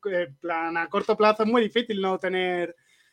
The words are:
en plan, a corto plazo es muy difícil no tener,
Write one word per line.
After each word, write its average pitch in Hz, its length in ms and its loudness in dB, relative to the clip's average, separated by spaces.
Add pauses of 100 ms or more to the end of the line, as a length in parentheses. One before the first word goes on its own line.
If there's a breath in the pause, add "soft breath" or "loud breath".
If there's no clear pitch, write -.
en 175 320 -2
plan, 165 400 -4
a 165 120 -4
corto 202 280 0
plazo 214 280 4
es 214 40 2
muy 240 140 4
difícil 220 380 -2
no 190 180 0
tener, 180 560 -2 (380)